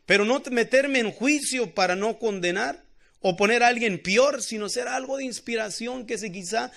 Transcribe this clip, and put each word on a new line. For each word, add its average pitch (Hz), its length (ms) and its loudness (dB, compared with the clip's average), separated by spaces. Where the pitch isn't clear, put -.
Pero 202 180 4
no 262 160 2
te-, 285 80 -10
meterme 254 500 2
en 214 120 0
juicio 254 640 -2
para 180 200 2
no 214 220 -2
condenar 202 640 -2
o 185 160 2
poner 220 280 4
a 240 40 6
alguien 226 340 0
peor, 247 400 2
sino 208 280 -6
ser 247 180 -4
algo 262 300 -4
de 269 80 -6
inspiración 233 800 -6
que 233 120 -6
se 202 140 -8
quizá 202 460 -4